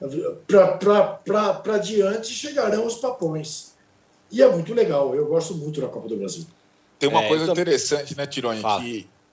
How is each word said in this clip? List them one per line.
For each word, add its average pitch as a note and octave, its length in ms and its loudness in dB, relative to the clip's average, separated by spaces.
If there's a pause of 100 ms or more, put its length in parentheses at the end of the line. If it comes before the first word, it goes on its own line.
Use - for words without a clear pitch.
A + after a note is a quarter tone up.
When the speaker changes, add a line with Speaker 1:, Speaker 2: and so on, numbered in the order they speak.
Speaker 1:
a, C3+ 60 -8 (400)
pra, F#3 220 8
pra, G3+ 340 4
pra, G3+ 520 0
pra G#3 240 -2
diante G3+ 500 0
chegarão A#3 580 -2
os A3+ 100 -6
papões. D#3+ 800 -6 (560)
E A#3 120 4
é - 80 10
muito E3+ 220 -2
legal, C#3+ 420 2
eu D3 120 0
gosto E3 280 -2
muito D3 260 -8
da B2+ 80 -4
Copa A2 200 -12
do A2 80 -6
Brasil. F2 300 -8 (520)
Speaker 2:
Tem - 100 2
uma E3+ 140 2
Speaker 3:
É, - 60 0
Speaker 2:
coisa D#3 160 2
Speaker 3:
então F3 80 0
Speaker 2:
interessante, D#3+ 640 0
né, C#3 100 -6
Tironi, A#2+ 340 -4
Speaker 3:
Fala. G#2+ 200 0
Speaker 2:
que, A#2 280 -10 (240)